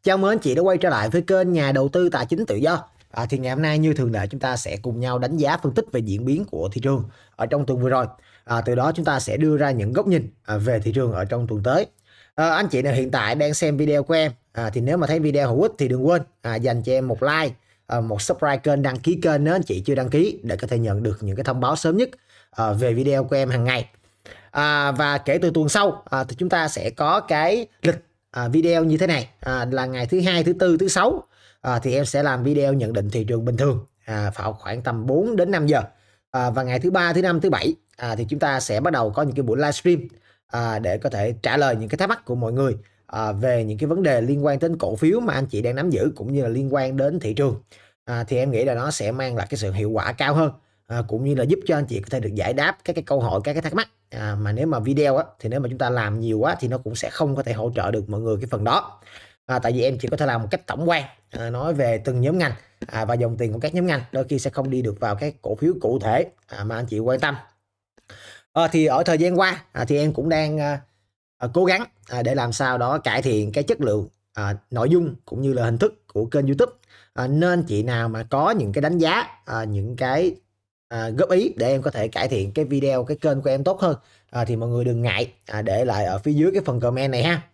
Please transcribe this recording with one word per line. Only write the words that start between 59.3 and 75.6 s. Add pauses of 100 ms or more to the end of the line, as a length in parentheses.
À,
tại
vì
em
chỉ
có
thể
làm
một
cách
tổng
quan, (260)
à,
nói
về
từng
nhóm
ngành, (360)
à,
và
dòng
tiền
của
các
nhóm
ngành, (100)
đôi
khi
sẽ
không
đi
được
vào
cái
cổ
phiếu
cụ
thể, (220)
à,
mà
anh
chị
quan
tâm. (1160)
À,
thì
ở
thời
gian
qua,
à,
thì
em
cũng
đang,
à, (560)
à,
cố
gắng, (260)
à,
để
làm
sao
đó
cải
thiện
cái
chất
lượng, (260)
à, (160)
nội
dung (100)
cũng
như
là